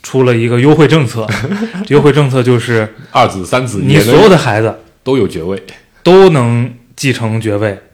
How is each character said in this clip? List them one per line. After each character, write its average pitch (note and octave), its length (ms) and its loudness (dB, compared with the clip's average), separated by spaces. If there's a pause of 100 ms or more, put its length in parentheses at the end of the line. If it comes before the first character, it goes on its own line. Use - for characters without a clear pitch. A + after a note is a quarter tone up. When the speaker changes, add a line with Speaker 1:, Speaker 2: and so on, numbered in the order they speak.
Speaker 1:
出 C3 220 -2
了 B2 120 2
一 A#2 120 -2
个 A#2+ 120 0
优 C#3+ 140 4
惠 D3+ 140 4
政 D3 180 2
策。 A2+ 220 -6 (300)
Speaker 2:
<laughs> G#3+ 320 -8
Speaker 1:
优 C#3 120 2
惠 C#3+ 100 2
政 C#3+ 160 0
策 B2+ 140 -2
就 B2 160 0
是 A2+ 380 -4 (160)
Speaker 2:
二 A#2+ 160 2
子、 F#2 180 -8
三 B2+ 220 -2
子 G2+ 160 -8
Speaker 1:
你 G2+ 160 2
所 A#2 160 2
有 G3+ 120 6
的 F#3 80 6
孩 A2 240 -2
子 A2 160 -2 (280)
Speaker 2:
都 C3 120 -2
有 G#2+ 120 0
爵 E2 160 -8
位， F#2+ 200 -8 (380)
Speaker 1:
都 F#3 300 6
能 A#2+ 420 -2 (220)
继 C3 180 -4
承 A2 260 -4
爵 A2 160 -4
位。 G2+ 240 -4 (140)